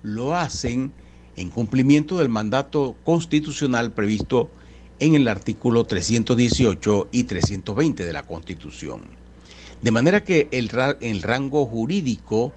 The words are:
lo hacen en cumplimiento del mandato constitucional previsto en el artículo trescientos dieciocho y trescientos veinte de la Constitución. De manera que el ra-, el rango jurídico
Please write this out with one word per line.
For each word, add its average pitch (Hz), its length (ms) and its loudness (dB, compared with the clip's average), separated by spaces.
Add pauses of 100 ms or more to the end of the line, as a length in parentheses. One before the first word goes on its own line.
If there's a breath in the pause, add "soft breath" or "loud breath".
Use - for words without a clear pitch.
lo 120 340 -4
hacen 131 560 -4 (440 soft breath)
en 90 140 -10
cumplimiento 135 680 2
del 143 120 2
mandato 120 760 -2
constitucional 151 880 0
previsto 107 580 0 (500 loud breath)
en 156 140 4
el 139 140 4
artículo 113 580 0
trescientos 110 520 0
dieciocho 107 760 2
y 123 140 0
trescientos 95 500 -4
veinte 131 300 0
de 82 80 -6
la 71 100 -8
Constitución. 78 800 -12 (800 loud breath)
De 113 100 2
manera 165 320 4
que 160 280 2
el 120 180 -2
ra-, 127 320 0
el 110 200 -4
rango 135 460 -2
jurídico 120 880 -2